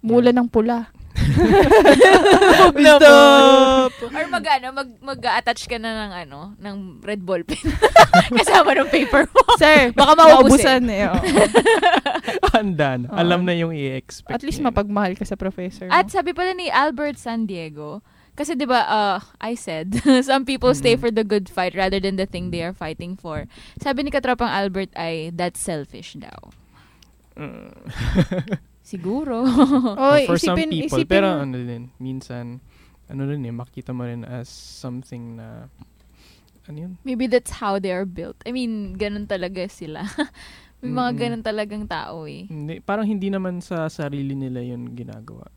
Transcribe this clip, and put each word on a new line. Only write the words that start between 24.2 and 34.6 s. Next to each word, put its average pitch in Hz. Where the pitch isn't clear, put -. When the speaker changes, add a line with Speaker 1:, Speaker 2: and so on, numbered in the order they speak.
Speaker 3:
Albert 190
ay, 165
"That's 175
selfish 147
daw." -
Speaker 2:
Mm. 127
<laughs> -
Speaker 3:
Siguro. 233
<laughs> 262
Speaker 1:
Oy, 285
Speaker 2:
For 170
some 180
Speaker 1:
isipin, 320
Speaker 2:
people. 214
Speaker 1:
isipin 160
Speaker 2:
Pero 196
Speaker 1:
mo. 151
Speaker 2:
ano 131
din, 120
minsan, 127
ano 135
rin 143
eh, 117
makita 123
mo 123
rin 120
as 120
something 123